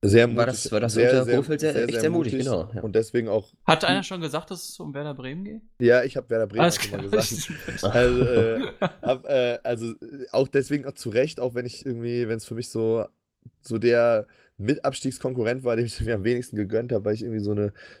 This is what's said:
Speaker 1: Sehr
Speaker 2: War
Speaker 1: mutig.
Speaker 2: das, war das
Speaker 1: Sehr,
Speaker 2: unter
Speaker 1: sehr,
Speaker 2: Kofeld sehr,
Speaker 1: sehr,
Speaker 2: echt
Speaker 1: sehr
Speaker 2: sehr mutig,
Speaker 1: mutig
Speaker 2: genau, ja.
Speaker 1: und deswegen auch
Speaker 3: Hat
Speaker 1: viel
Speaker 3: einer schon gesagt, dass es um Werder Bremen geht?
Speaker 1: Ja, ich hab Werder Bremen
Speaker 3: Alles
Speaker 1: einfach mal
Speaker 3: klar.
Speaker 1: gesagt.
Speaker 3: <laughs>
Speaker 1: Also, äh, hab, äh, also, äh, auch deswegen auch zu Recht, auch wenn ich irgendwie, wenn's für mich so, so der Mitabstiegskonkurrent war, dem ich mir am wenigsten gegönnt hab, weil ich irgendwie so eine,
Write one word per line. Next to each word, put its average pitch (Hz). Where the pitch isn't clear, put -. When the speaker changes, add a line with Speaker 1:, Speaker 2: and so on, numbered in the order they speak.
Speaker 1:
Sehr 113
Speaker 2:
War 117
Speaker 1:
mutig. 127
Speaker 2:
das, -
war 107
das 113
Speaker 1:
Sehr, 120
Speaker 2:
unter 127
Speaker 1:
sehr, 120
Speaker 2:
Kofeld 143
sehr, 156
Speaker 1:
sehr, 120
Speaker 2:
echt 120
Speaker 1:
sehr 113
Speaker 2:
sehr 156
mutig, 165
Speaker 1:
mutig 131
Speaker 2:
genau, 104
ja. 104
Speaker 1:
und 107
deswegen 113
auch 107
Speaker 3:
Hat 160
Speaker 1:
viel 180
Speaker 3:
einer 185
schon 185
gesagt, 156
dass 170
es -
um 147
Werder 147
Bremen 135
geht? 214
Speaker 1:
Ja, 120
ich 135
hab 127
Werder 113
Bremen 104
Speaker 3:
Alles 170
Speaker 1:
einfach 101
mal 98
Speaker 3:
klar. 107
Speaker 1:
gesagt. -
Speaker 3:
<laughs> 101
Speaker 1:
Also, 123
äh, 113
hab, 127
äh, 123
also, 117
äh, 127
auch 131
deswegen 139
auch 135
zu -
Recht, 127
auch 123
wenn 123
ich -
irgendwie, 120
wenn's 113
für -
mich 113
so, 113
so 113
der 117
Mitabstiegskonkurrent 127
war, 120
dem 117
ich 113
mir 113
am 98
wenigsten 120
gegönnt 107
hab, 104
weil 107
ich 110
irgendwie 110
so 104
eine, 104